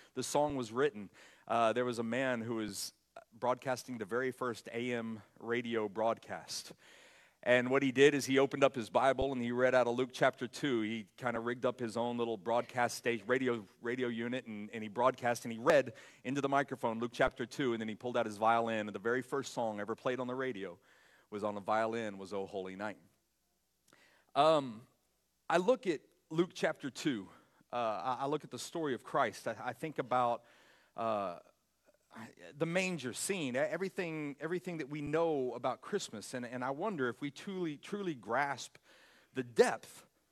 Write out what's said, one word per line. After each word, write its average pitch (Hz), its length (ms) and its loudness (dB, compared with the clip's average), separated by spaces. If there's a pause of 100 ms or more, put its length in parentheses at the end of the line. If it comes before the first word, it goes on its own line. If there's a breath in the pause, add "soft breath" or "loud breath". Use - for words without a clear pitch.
(160 loud breath)
the 131 80 -4
song 147 320 2
was 120 160 -4
written. 113 380 0 (380 loud breath)
Uh, 113 260 4
there 123 120 2
was 120 140 -2
a 117 40 -2
man 120 380 0
who 117 140 -4
was 107 380 -6 (460)
broadcasting 127 580 -2
the 107 80 -4
very 123 260 0
first 120 420 -4
A 123 200 -2
M 113 280 -4 (180)
radio 117 500 0
broadcast. 104 840 -4 (720 loud breath)
And 123 280 6
what 139 120 4
he 135 100 2
did 139 220 8
is 131 120 0
he 135 120 4
opened 139 280 6
up 135 100 2
his 110 140 -4
Bible 131 420 4
and 127 100 -2
he 120 100 -2
read 127 220 6
out 123 140 6
of 120 80 0
Luke 127 180 0
chapter 131 320 2
two. 123 360 0
He 110 240 -2 (120)
kinda 117 220 -2
rigged 120 260 -2
up 123 140 0
his 117 180 -4
own 120 200 0
little 117 200 0
broadcast 117 600 0
stage, 117 280 -2
radio, 120 400 2 (160)
radio 123 260 -2
unit, 120 380 -4
and, 107 260 -10
and 113 120 -8
he 110 60 -8
broadcast 120 560 2
and 120 60 -4
he 113 60 -6
read 131 360 4 (300 loud breath)
into 135 180 -2
the 139 80 0
microphone 127 500 0
Luke 120 140 -4
chapter 131 320 0
two, 127 280 -2
and 113 80 -2
then 110 60 -4
he 110 80 -6
pulled 123 220 -4
out 117 80 2
his 107 120 -6
violin, 113 500 4
and 101 60 -8
the 101 60 -8
very 117 220 0
first 135 320 -6
song 110 260 -2
ever 104 160 -4
played 127 240 -4
on 127 80 -4
the 127 80 -6
radio 101 420 -6 (540 soft breath)
was 104 120 -4
on 104 140 -2
a 101 40 -8
violin, 110 560 0
was 98 160 -10
O 98 120 -4
Holy 95 300 -6
Night. 101 220 -8 (1400 soft breath)
Um, 139 460 4 (680)
I 165 80 4
look 220 300 2
at 156 140 -2 (280)
Luke 165 240 0
chapter 156 360 -2
two. 113 380 -2 (440 loud breath)
Uh, - 40 -6
I, 117 460 -2
I 139 40 -2
look 147 180 -2
at 135 80 -16
the 120 80 -8
story 151 340 -4
of 110 100 -6
Christ. 127 440 0
I, 113 160 -4
I 123 100 -6
think 160 240 -8
about, 123 440 2 (560 soft breath)
uh, 101 400 -2 (800)
I, - 120 -14 (300)
the 160 80 0
manger 165 480 -2
scene, 151 420 -2
e-, 131 40 2
everything, 156 800 -4
everything 175 380 -4
that 139 120 -8
we 147 120 -6
know 147 540 0
about 123 260 -2
Christmas, - 520 -6
and, 123 120 -6
and 123 180 -6
I 131 80 -2
wonder 151 380 0
if 113 120 -6
we 143 80 -4
truly, 175 480 -6
truly 190 380 -6
grasp 123 600 -2 (580 soft breath)
the 131 80 -2
depth 123 640 0 (240)